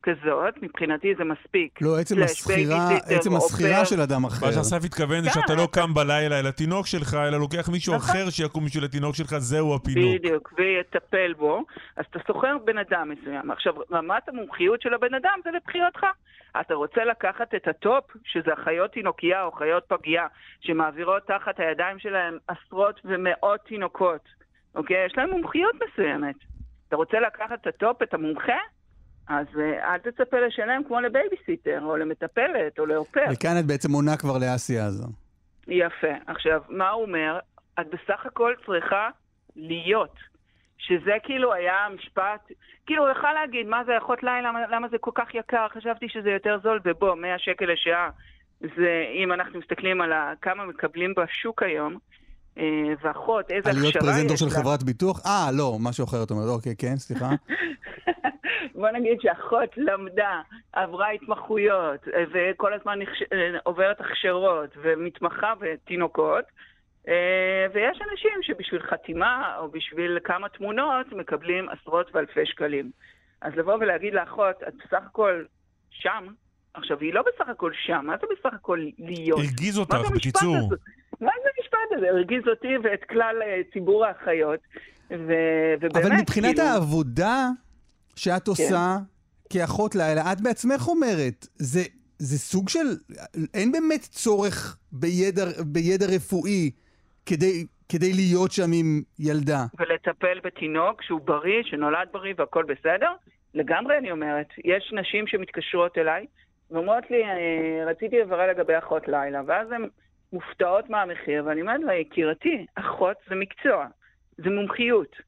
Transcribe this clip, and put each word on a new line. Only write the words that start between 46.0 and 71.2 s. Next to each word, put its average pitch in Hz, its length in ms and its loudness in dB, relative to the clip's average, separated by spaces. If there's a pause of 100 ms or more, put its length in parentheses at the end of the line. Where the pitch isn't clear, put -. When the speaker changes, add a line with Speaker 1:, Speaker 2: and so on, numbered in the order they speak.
Speaker 1:
שזה 208 200 -2
יותר 202 340 2
זול", 220 220 2
ובוא, 175 300 2
מאה 180 240 -4
שקל 185 260 -2
לשעה. 170 440 2 (500)
זה, 165 460 0 (180)
אם 185 80 0
אנחנו 180 280 -4
מסתכלים 185 420 -2
על 165 120 2
ה-, 151 280 -2
כמה 196 240 -4
מקבלים 170 520 -4
בשוק - 460 -2
היום, 156 340 -2 (600)
אה, 160 60 -4 (380)
ואחות, 196 500 -2
איזה 196 180 0
Speaker 2:
עלויות 143 260 2
Speaker 1:
הכשרה 156 160 4
Speaker 2:
פרזנטור 147 220 4
Speaker 1:
יש 139 60 0
Speaker 2:
של 156 60 2
Speaker 1:
לה. 139 60 0
Speaker 2:
חברת 139 320 0
ביטוח? 131 420 0
אה, 190 320 2
לא, 127 240 0
משהו 123 240 -2
אחר, 117 180 -2
את 107 80 -4
אומרת. 107 160 -2 (100)
אוקיי, 113 200 -4
כן, 131 200 -2
סליחה. 127 380 -6
Speaker 1:
<laughs> - 1400 -6
בוא 208 140 2
נגיד 240 320 0
שאחות 226 560 0
למדה, 196 640 0 (320)
עברה 185 360 -2
התמחויות, 202 1040 0
אה, 175 100 4 (100)
וכל 185 400 2
הזמן 202 260 -4
נכש-, - 340 -6
אה, 196 40 0 (260)
עוברת 185 380 2
הכשרות, 180 680 0 (120)
ומתמחה 170 800 -2
בתינוקות, 165 840 -2 (640)
אה, 165 60 2 (600)
ויש 233 260 0 (120)
אנשים 427 200 0 (100)
שבשביל - 400 -6
חתימה, 185 800 -2
או 156 120 -10
בשביל 170 520 -4
כמה 196 260 -4
תמונות, 254 640 -4
מקבלים 175 580 -4